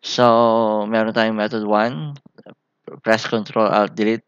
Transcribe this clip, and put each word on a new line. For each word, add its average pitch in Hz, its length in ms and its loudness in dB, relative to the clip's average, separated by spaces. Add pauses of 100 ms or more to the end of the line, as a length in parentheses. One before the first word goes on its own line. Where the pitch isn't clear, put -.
So, 113 880 2
meron 110 240 0
tayong 110 240 0
method 107 280 -4
one. 123 520 -2 (880)
Press 110 160 2
Control 107 480 -2
Alt 101 240 0
Delete 110 340 -2